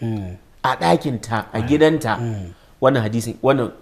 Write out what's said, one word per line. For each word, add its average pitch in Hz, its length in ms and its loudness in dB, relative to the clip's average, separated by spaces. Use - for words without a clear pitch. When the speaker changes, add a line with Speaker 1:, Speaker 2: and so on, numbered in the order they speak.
Speaker 1:
Mm. 104 340 -6
Speaker 2:
A 131 120 0
ɗakin 151 460 0
ta, 110 320 -4
a 110 80 -2
Speaker 1:
Ƙwarai. 117 60 -4
Speaker 2:
gidanta. 151 500 4
Speaker 1:
Mm. 107 360 -6
Speaker 2:
Wannan 131 220 4
hadisin, 110 400 -4
wannan 127 280 2